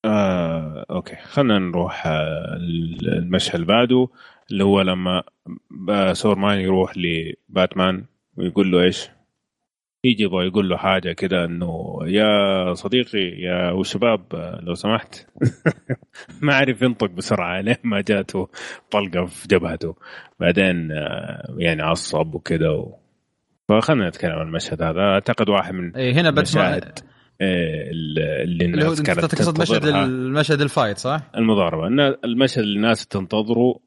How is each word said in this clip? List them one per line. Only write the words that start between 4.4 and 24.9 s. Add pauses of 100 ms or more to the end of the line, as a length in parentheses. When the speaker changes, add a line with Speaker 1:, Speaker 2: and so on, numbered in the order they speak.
Speaker 1:
اللي
هو
لما (480)
ب-،
سوبرمان
يروح
لباتمان (340)
ويقول
له
إيش؟ (920)
يجي
يبغى
يقول
له
حاجة
كده،
إنه:
"يا
صديقي،
يا
وشباب،
آه،
لو
سمحت." (640)
<laughs>
ما
عرف
ينطق
بسرعة،
لين
ما
جاته (440)
طلقة
في
جبهته. (440)
بعدين،
آه،
يعني،
عصب
وكده
و-، (760)
فخلنا
نتكلم
عن
المشهد
هذا.